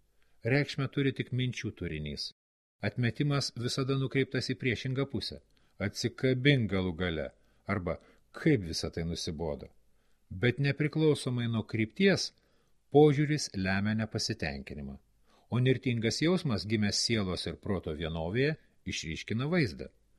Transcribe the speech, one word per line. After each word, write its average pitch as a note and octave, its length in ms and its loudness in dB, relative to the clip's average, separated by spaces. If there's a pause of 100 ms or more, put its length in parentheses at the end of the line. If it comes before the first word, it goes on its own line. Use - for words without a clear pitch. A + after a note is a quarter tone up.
(460)
Reikšmę C3+ 420 2
turi C3+ 280 0
tik - 180 -6
minčių B2 420 -4
turinys. D2+ 540 -6 (540)
Atmetimas B2+ 760 -2
visada C3 400 -2
nukreiptas C3 560 0
į - 20 -8
priešingą C3 540 -2
pusę. - 320 -6 (380)
Atsikabink B2+ 920 2
galų F#2 240 0
gale, D#2+ 320 -2 (400)
arba F2+ 320 -2 (360)
kaip C3+ 300 2
visa E2 240 -4
tai E2+ 160 -6
nusibodo. D#2+ 640 -6 (640)
Bet A#2+ 280 2
nepriklausomai C#3+ 920 2
nuo A2+ 160 0
krypties, C3 680 2 (600)
požiūris D3 600 6
lemia G2 440 0
nepasitenkinimą. C#2+ 960 -4 (560)
O A#2 80 2
nirtingas A#2+ 640 2
jausmas, D3 440 2
gimęs G#2 360 0
sielos G2 440 0
ir E2 120 -6
proto F2 360 -4
vienovėje, E2+ 600 -2 (320)
išryškina G2 640 -6
vaizdą. C#3+ 400 -2 (300)